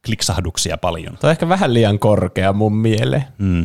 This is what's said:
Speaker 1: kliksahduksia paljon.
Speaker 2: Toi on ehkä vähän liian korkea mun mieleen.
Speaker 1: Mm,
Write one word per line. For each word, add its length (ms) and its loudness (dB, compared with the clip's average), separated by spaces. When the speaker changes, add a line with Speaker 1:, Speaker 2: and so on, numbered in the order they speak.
Speaker 1:
kliksahduksia 720 -4
paljon. 400 -6
Speaker 2:
Toi 100 0
on 40 4
ehkä 160 -2
vähän 260 0
liian 240 4
korkea 540 0
mun 240 0
mieleen. 480 0
Speaker 1:
Mm, 260 0